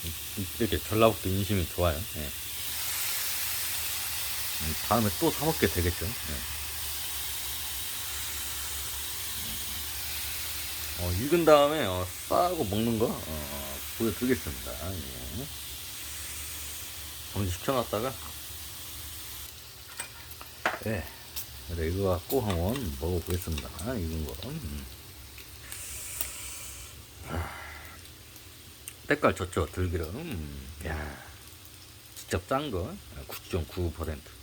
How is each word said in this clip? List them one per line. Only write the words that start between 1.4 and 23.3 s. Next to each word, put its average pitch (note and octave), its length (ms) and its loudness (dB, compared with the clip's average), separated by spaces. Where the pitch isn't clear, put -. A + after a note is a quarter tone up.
좋아요. F2 280 6
예. D2+ 40 -4
음, D#2 120 2
다음에 G#2+ 220 6
또 D#3+ 100 8
사 - 140 0
먹게 D#3 240 4
되겠죠. F2 380 4
예. D2+ 500 -4
어, F2+ 140 2
익은 D3 320 6
다음에, D3 400 10
어, F2+ 220 2
싸고 F3 360 6
먹는 A2 340 4
거, A#2 80 6
어, D2+ 720 -4
보여드리겠습니다. F#2 760 2
예. C2+ 520 -6
정지 G2 180 2
시켜놨다가, A#2+ 640 2
예. G#2+ 180 0
그래, E2 220 0
이거 F#2+ 200 4
갖고 F2+ 300 4
한번 G2 600 2
먹어보겠습니다. E2+ 680 0